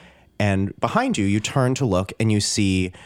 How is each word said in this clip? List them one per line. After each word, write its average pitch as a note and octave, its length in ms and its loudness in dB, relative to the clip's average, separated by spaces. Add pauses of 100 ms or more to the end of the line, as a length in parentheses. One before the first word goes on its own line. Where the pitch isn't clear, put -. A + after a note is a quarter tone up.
(380)
And G2 420 0
behind A3 380 0
you, G#2 80 0
you G2+ 140 2
turn B2+ 360 0
to C#3 80 -2
look F#2+ 340 0
and A2 140 2
you G#2 80 2
see F#2 520 0 (140)